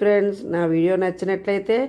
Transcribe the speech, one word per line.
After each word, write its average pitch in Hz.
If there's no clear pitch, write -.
ఫ్రెండ్స్, 202
నా 170
వీడియో 165
నచ్చినట్లయితే 190